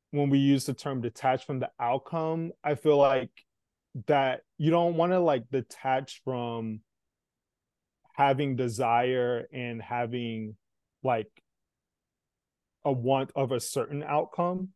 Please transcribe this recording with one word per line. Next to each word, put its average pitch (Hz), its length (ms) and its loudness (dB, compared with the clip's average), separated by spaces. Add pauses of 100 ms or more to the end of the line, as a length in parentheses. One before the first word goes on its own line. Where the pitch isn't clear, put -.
(100)
when 143 200 2
we 139 80 6
use 139 280 4
the 139 80 -2
term 139 260 -6
detach 127 440 -2
from 131 160 -6
the 123 180 -6
outcome, 160 720 -4 (120)
I 147 100 0
feel 147 220 4
like 135 340 4 (760)
that 135 360 2 (160)
you 156 120 2
don't 170 260 2
wanna, 180 240 2
like, 139 300 2
detach 135 720 -4
from 117 560 -6 (1300)
having 139 420 2
desire 123 960 0
and 120 300 -8
having, 117 720 -6 (460)
like, 117 280 0 (1500)
a 143 80 2
want 131 440 0
of 135 160 -2
a 123 80 -2
certain 143 420 -4
outcome. 175 720 -2